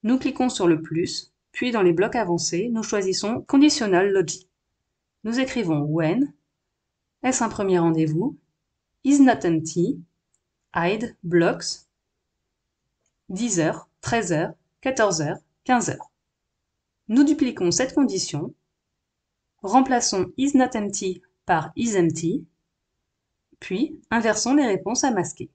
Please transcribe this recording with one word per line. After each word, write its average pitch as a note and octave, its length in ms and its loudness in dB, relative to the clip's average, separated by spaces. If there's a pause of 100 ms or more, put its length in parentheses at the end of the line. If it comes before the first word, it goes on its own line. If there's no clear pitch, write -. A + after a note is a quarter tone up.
Nous B3 160 2
cliquons B3+ 300 -2
sur F#3 180 0
le D#3+ 140 4
plus, - 520 -6 (200)
puis B3 200 -4
dans A3 100 2
les F3 100 6
blocs G#3 240 0
avancés, F3+ 560 -2
nous A3 100 -2
choisissons G3+ 600 -2
Conditional G#3+ 680 4
Logic. F#3 380 -2 (760)
Nous A3+ 140 -2
écrivons G3 440 -2
when, E3 500 0 (920)
est-ce B3+ 220 0
un G#3+ 60 -4
premier F#3+ 280 0
rendez-vous, E3 600 0 (680)
is C#4 160 4
not B3 240 6
empty, E3+ 580 -2 (720)
hide, G3+ 480 -2
blocks, F3 640 0 (1400)
dix G3+ 320 -4
heures, - 300 -4 (100)
treize G#3+ 320 -2
heures, E3 220 -2 (260)
quatorze G#3+ 400 0
heures, D3+ 200 -4 (240)
quinze A3+ 260 0
heures. - 200 -12 (1000)
Nous B3 160 4
dupliquons B3+ 480 0
cette C4 200 -2
condition, F#3+ 640 -2 (1080)
remplaçons A#3 760 0
is C#4 200 -2
not B3+ 200 2
empty G3 460 -6 (220)
par D#3+ 300 -2
is A3+ 240 -2
empty, E3 480 0 (1120)
puis G#3+ 420 -6 (100)
inversons A#3 440 0
les C#4+ 120 4
réponses G3+ 360 -2
à B3+ 80 2
masquer. - 440 -4